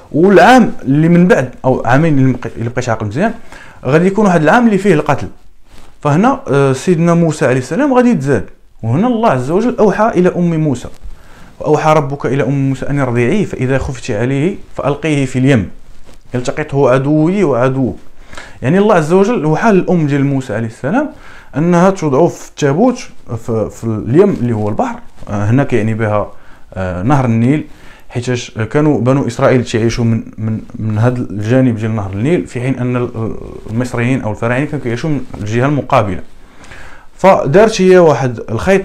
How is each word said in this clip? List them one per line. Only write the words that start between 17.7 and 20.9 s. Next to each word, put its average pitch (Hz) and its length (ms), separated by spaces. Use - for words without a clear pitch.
يعني 139 160
الله 202 180
عز 156 180
وجل 202 300
اوحى 156 280
للام 180 360
ديال 139 180
موسى 135 300
عليه 113 120
السلام 247 420